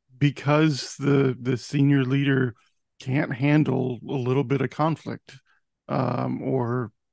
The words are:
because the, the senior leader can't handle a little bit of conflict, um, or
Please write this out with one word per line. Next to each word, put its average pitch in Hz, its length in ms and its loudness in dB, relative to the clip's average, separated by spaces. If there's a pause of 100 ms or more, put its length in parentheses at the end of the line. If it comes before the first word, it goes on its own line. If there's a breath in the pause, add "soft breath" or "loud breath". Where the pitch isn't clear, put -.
(180)
because 143 800 0
the, 135 420 2
the 123 180 -2
senior 139 460 2
leader 131 500 0 (460)
can't 135 340 -2
handle 127 760 2
a 127 60 -6
little 131 300 0
bit 131 180 0
of 131 100 -2
conflict, 147 680 -4 (480)
um, 127 540 -2
or 123 500 -2 (220)